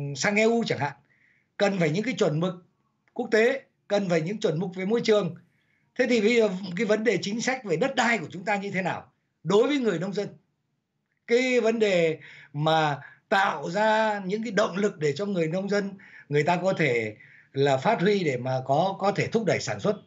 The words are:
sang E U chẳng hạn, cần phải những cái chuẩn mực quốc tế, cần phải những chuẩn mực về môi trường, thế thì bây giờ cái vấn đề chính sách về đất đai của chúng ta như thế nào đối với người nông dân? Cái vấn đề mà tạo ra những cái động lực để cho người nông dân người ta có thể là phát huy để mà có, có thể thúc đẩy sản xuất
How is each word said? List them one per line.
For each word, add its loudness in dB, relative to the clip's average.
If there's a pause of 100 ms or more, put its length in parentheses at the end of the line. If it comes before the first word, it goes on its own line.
(160)
sang 0
E 4
U 4
chẳng -4
hạn, -4 (640)
cần 2
phải 2
những -2
cái -4
chuẩn 0
mực -2 (600)
quốc -6
tế, 4 (260)
cần 0
phải 2
những -4
chuẩn 0
mực -4
về -6
môi 0
trường, 2 (600)
thế 2
thì 4
bây 4
giờ 4 (260)
cái -2
vấn 0
đề 2
chính -4
sách -4
về -2
đất 0
đai 2
của -8
chúng -12
ta 0
như -6
thế -2
nào -6 (320)
đối 4
với 0
người 0
nông -6
dân? -4 (1000)
Cái 2
vấn 2
đề 2 (340)
mà 2 (280)
tạo 0
ra 2
những -4
cái -6
động 0
lực -2
để 0
cho -6
người -2
nông -4
dân -2 (320)
người 2
ta 2
có 0
thể -2 (380)
là 2
phát 0
huy 2
để -2
mà -4
có, 0
có 2
thể -2
thúc 0
đẩy 2
sản -6
xuất 0 (120)